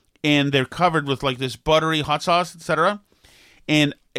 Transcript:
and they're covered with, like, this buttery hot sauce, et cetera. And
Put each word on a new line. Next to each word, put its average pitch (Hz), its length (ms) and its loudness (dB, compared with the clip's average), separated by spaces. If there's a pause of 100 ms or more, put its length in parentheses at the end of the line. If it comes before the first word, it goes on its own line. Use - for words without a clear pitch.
(240)
and 143 280 2
they're 131 140 2
covered 160 420 0
with, 139 160 -4
like, 135 140 -2
this 123 180 -6
buttery 156 460 0
hot 147 200 -2
sauce, 175 320 0
et 170 80 -20
cetera. 175 380 0 (720)
And 151 260 2 (240)